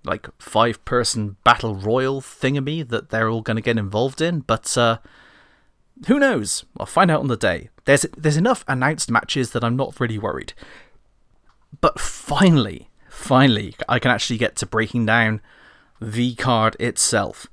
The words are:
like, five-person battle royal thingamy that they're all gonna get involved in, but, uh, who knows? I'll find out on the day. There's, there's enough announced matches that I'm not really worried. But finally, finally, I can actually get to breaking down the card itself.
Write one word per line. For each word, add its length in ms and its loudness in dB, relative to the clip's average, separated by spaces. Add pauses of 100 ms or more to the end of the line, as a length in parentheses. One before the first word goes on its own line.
like, 240 -6 (100)
five-person 1040 -2
battle 300 2
royal 460 -2
thingamy 680 -4
that 220 -6
they're 220 0
all 100 -2
gonna 220 -4
get 160 0
involved 420 -2
in, 200 0
but, 360 -2
uh, 220 2 (1080)
who 120 4
knows? 460 0 (140)
I'll 80 -6
find 240 4
out 100 2
on 80 -2
the 80 0
day. 340 -2 (140)
There's, 220 4 (100)
there's 200 0
enough 320 0
announced 420 -2
matches 400 0
that 140 -4
I'm 120 0
not 240 -4
really 180 -2
worried. 340 -6 (1300)
But 200 0
finally, 920 2 (180)
finally, 680 2 (120)
I 100 0
can 120 2
actually 280 -2
get 180 -2
to 100 -6
breaking 400 -2
down 340 2 (600)
the 340 -2
card 460 2
itself. 720 -2